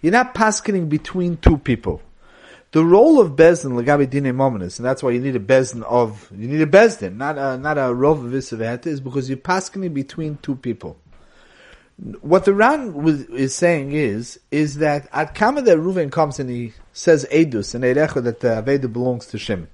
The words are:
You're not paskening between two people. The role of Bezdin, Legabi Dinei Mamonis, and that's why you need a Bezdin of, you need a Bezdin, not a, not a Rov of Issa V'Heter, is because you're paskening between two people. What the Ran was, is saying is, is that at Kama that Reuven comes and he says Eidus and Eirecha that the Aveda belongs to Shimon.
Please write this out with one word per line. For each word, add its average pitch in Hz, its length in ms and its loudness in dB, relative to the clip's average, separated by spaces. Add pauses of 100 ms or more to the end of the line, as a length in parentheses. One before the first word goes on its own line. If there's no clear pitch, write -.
You're 165 120 2
not 247 240 0
paskening 208 520 0
between 170 480 -4
two 160 220 4
people. 104 420 -4 (720)
The 160 140 4
role 240 360 8
of 165 120 4
Bezdin, 160 400 6
Legabi 139 340 2
Dinei 135 260 -2
Mamonis, 123 460 -2
and 117 80 -6
that's 135 160 -4
why 131 80 0
you 123 100 0
need 135 140 -4
a 113 60 -2
Bezdin 127 420 2
of, 110 500 -2
you 104 140 -10
need 147 140 -2
a 156 60 2
Bezdin, 147 500 4
not 143 220 -6
a, 135 200 -4
not 151 180 -4
a 131 160 0
Rov 135 320 0
of 120 80 -8
Issa 131 240 -8
V'Heter, 113 300 -6
is 151 140 -6
because 131 280 -8
you're 135 100 -4
paskening 185 560 -6
between 147 480 -8
two 139 120 -6
people. 113 420 -10 (1200)
What 180 240 2
the 202 100 4
Ran 240 380 0
was, 147 300 -2
is 131 320 -4
saying 160 360 0
is, 123 480 -4 (140)
is 143 260 -2
that 147 340 -2
at 156 220 -4
Kama 262 280 0
that 185 160 6
Reuven 170 340 -4
comes 151 260 -2
and 131 100 -6
he 120 260 -8 (180)
says 151 400 2
Eidus 139 420 0
and 123 80 -6
Eirecha 139 400 0
that 117 180 -4
the 113 220 0
Aveda 131 300 -2
belongs 120 360 -4
to 110 100 -10
Shimon. 90 360 -6